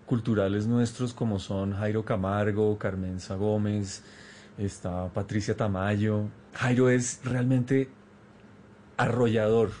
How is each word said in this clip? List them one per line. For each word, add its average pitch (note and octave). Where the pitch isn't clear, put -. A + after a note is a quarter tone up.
culturales G#2
nuestros, A#2+
como A2
son G2
Jairo G#2+
Camargo, G#2
Carmenza F#2+
Gómez, G#2
está F#2
Patricia G#2
Tamayo. G#2
Jairo B2+
es B2
realmente B2+
arrollador A2+